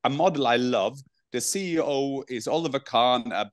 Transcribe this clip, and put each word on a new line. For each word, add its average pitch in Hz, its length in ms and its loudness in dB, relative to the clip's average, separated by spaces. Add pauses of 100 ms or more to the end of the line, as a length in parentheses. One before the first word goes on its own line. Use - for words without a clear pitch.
a 123 60 2
model 151 380 2
I 120 80 4
love. 123 420 0 (340)
The 123 100 -4
C 185 320 -4
E 160 60 0
O 139 480 -2
is 117 200 -8
Oliver 147 320 -2
Kahn, 120 520 2
a 104 220 -2